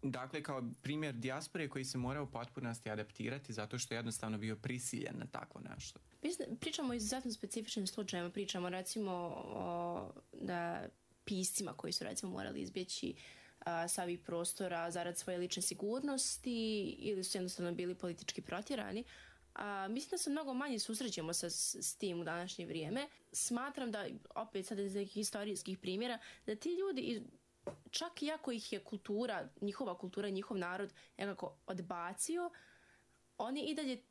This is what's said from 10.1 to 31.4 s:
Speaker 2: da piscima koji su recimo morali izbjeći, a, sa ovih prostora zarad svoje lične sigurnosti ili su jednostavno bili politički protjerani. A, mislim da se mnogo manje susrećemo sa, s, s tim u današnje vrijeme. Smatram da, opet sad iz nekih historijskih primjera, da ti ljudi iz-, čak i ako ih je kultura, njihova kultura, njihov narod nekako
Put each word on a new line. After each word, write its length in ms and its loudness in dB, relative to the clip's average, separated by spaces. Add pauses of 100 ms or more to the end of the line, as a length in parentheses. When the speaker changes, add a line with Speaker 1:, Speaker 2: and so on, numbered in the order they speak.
Speaker 2:
da 520 0 (400)
piscima 480 2
koji 200 -2
su 100 2
recimo 280 -2
morali 300 -2
izbjeći, 540 -2 (440)
a, 280 2
sa 160 2
ovih 160 0
prostora 720 2
zarad 260 0
svoje 200 0
lične 240 2
sigurnosti 1200 2 (180)
ili 240 2
su 140 0
jednostavno 340 0
bili 240 0
politički 460 -2
protjerani. 640 -2 (500)
A, 340 -2
mislim 220 0
da 80 0
se 120 2
mnogo 240 2
manje 260 2
susrećemo 540 0
sa, 160 2
s, 260 2
s 200 0
tim 260 2
u 20 0
današnje 420 -2
vrijeme. 420 0 (240)
Smatram 600 2
da, 140 0 (300)
opet 300 -2
sad 140 0
iz 160 2
nekih 180 0
historijskih 640 0
primjera, 420 0 (260)
da 100 2
ti 140 0 (100)
ljudi 220 2
iz-, 200 2 (680)
čak 300 -2
i 100 2
ako 200 0
ih 220 -2
je 100 -4
kultura, 680 0 (120)
njihova 360 0
kultura, 320 0
njihov 280 0
narod 360 0 (240)
nekako 400 -2 (100)